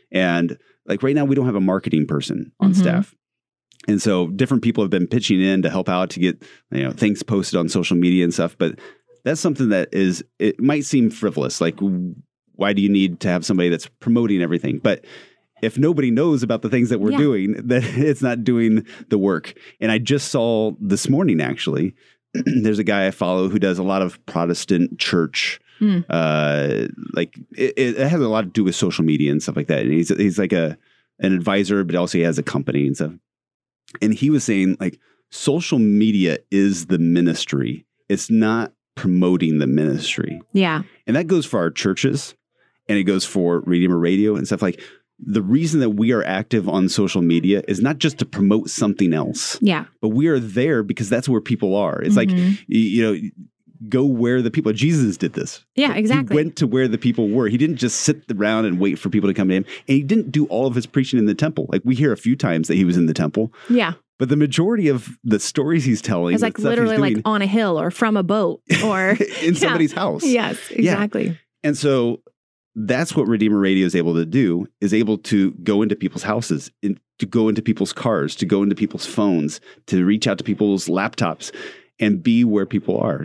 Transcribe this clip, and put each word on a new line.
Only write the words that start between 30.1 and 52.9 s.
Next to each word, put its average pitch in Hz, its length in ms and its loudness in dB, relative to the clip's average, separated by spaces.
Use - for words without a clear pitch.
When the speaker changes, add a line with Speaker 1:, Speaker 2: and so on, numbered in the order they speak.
Speaker 1:
like 95 140 0
a, 80 240 0
an 95 140 0
advisor, 98 500 0
but 85 140 -2
also 87 220 0
he 82 40 2
has 82 160 0
a 73 40 -2
company 69 440 -2
and 67 80 -2
stuff. 78 160 -6
And 107 120 2
he 135 160 0
was 147 140 2
saying, 95 360 0
like, 90 200 -6
social 156 480 -2
media 104 600 2
is 98 380 0
the 90 100 0
ministry. 85 880 0
It's 98 200 -4
not 110 440 0
promoting 90 640 2
the 71 80 0
ministry. - 760 -2
Speaker 2:
Yeah. 170 320 0
Speaker 1:
And 113 100 0
that 165 120 0
goes 165 180 0
for 110 140 -2
our 85 100 0
churches, - 640 -2
and 104 100 0
it 98 60 2
goes 95 220 0
for 87 360 0
Redeemer 90 380 2
Radio 98 360 2
and 69 120 -4
stuff. 98 160 -4
Like, 92 180 -2
the 104 240 -2
reason 151 380 2
that 113 100 2
we 110 200 2
are 110 120 2
active 101 440 -2
on 95 220 2
social 98 320 0
media 85 460 2
is 98 140 -2
not 139 180 0
just 151 200 -2
to 117 60 -4
promote 101 440 0
something 98 440 0
else. - 480 -4
Speaker 2:
Yeah. 165 240 2
Speaker 1:
But 110 80 0
we 135 180 2
are 147 120 2
there 120 420 0
because 101 280 -4
that's 123 200 0
where 117 120 2
people 98 340 -2
are. 98 260 -2
It's 202 160 2
like, 190 120 2
Speaker 2:
Mm-hmm. 180 200 2
Speaker 1:
y-, 202 60 2
you 113 360 2